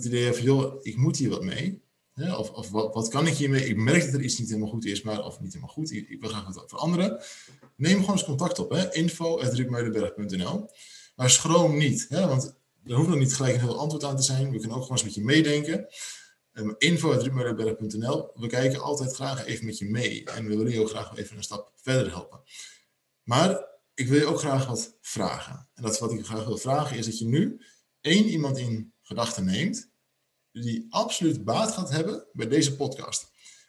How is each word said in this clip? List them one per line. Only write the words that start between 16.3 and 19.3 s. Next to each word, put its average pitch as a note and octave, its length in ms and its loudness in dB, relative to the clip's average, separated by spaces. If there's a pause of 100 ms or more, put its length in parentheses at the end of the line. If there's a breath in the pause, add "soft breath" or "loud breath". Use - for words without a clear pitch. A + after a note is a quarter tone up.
Ehm, G#2+ 240 -4
info C#3 340 4
at - 100 4
ruudmeulenberg A#2 540 0
punt G#2+ 220 -6
N A#2 120 -2
L. D#3 240 -2
We A#2 140 -8
kijken C3 340 2
altijd C3+ 340 -4
graag C3+ 300 -6